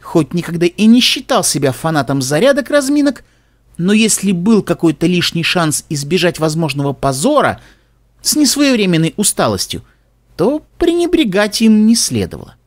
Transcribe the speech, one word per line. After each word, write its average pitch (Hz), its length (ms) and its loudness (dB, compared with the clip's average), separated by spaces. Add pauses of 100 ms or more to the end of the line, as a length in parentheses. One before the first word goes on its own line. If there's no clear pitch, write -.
Хоть 160 260 0
никогда 170 320 -2
и 185 200 0
не 233 160 6
считал 247 420 0
себя 139 300 0
фанатом 143 480 -2
зарядок-разминок, 277 1040 0 (500)
но 180 160 -2
если 214 400 0
был 190 320 2
какой-то 165 420 -2
лишний 175 380 -2
шанс 160 460 -2
избежать 160 500 -2
возможного 151 540 -2
позора 139 680 0 (600)
с - 160 -2
несвоевременной 214 800 2
усталостью, 123 680 -2 (540)
то 269 260 -2 (140)
пренебрегать 320 840 0
им 214 260 4
не 226 60 6
следовало. 87 600 -4 (120)